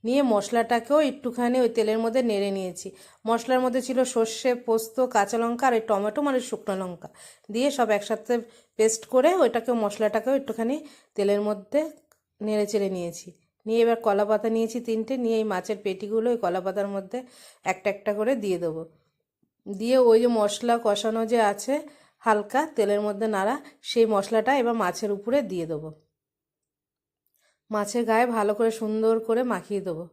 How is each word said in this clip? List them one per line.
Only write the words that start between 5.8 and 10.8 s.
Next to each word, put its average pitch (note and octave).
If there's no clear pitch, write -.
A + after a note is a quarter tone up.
টমেটো G#3
মানে C4
শুকনো G#3+
লঙ্কা F3+
দিয়ে B3
সব A#3
একসাথে G#3+
পেস্ট A3
করে B3+
ওইটাকে, A#3
মশলাটাকেও G#3+
একটুখানি A#3